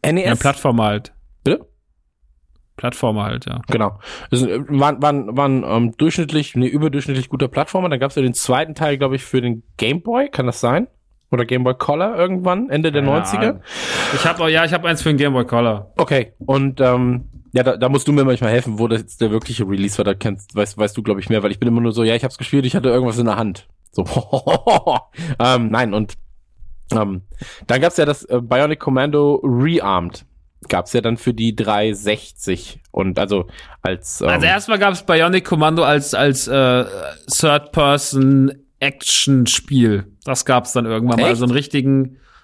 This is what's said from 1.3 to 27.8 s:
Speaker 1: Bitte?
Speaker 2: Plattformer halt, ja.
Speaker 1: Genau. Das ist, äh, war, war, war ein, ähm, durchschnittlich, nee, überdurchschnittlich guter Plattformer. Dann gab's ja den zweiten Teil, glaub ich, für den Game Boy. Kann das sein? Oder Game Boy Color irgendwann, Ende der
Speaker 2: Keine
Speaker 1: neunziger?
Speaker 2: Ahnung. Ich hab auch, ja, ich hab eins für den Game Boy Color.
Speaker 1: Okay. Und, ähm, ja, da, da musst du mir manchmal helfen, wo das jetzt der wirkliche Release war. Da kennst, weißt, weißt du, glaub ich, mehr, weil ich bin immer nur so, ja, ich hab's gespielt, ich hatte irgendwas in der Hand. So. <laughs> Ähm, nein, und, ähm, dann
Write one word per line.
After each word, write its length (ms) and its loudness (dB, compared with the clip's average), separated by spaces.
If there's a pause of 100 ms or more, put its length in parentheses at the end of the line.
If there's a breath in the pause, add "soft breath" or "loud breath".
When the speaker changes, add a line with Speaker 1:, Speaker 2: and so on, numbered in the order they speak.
Speaker 1:
Bitte? 220 0 (1080)
Speaker 2:
Plattformer 480 -2
halt, 240 -8
ja. 200 -10
Speaker 1:
Genau. 300 0 (320 loud breath)
Das 140 2
ist, 40 0
äh, 200 -2
war, 340 2
war, 100 4 (240)
war 140 2
ein, 180 2
ähm, 300 0
durchschnittlich, 580 -2
nee, 120 2
überdurchschnittlich 640 -2
guter 180 -2
Plattformer. 420 -2
Dann 100 -2
gab's 140 -2
ja 80 0
den 140 0
zweiten 400 -2
Teil, 240 -2
glaub 140 0
ich, 100 -4
für 180 -2
den 220 -4 (140)
Game 260 0
Boy. 260 0
Kann 160 -2
das 140 -4
sein? 260 0 (460)
Oder 140 0
Game 180 0
Boy 100 2
Color 420 -2
irgendwann, 540 0
Ende 220 0
der 100 0
Speaker 2:
Keine 100 2
Speaker 1:
neunziger? 380 0
Speaker 2:
Ahnung. 120 -6 (520 loud breath)
Ich 100 -2
hab 160 0
auch, 100 2
ja, 160 4
ich 80 -2
hab 120 -2
eins 160 0
für 80 2
den 80 4
Game 160 2
Boy 120 2
Color. 520 -2
Speaker 1:
Okay. 400 0
Und, 420 0
ähm, 500 2 (240)
ja, 100 2
da, 140 2
da 120 0
musst 180 0
du 60 2
mir 120 4
manchmal 260 2
helfen, 260 0
wo 100 0
das 140 0
jetzt 200 -18
der 100 2
wirkliche 360 -4
Release 300 -2
war. 80 0
Da 80 0
kennst, 420 -6
weißt, 220 -2
weißt 180 0
du, 60 -6
glaub 160 0
ich, 120 -8
mehr, 120 2
weil 80 0
ich 100 -6
bin 80 0
immer 140 2
nur 120 0
so, 100 0
ja, 100 4
ich 100 0
hab's 140 -6
gespielt, 280 0
ich 100 -2
hatte 140 2
irgendwas 280 2
in 80 2
der 120 0
Hand. 300 -4 (240)
So. 140 -2
<laughs> 920 0 (400 loud breath)
Ähm, 300 4
nein, 260 0
und, 180 -2 (800)
ähm, 300 0 (440 loud breath)
dann 160 2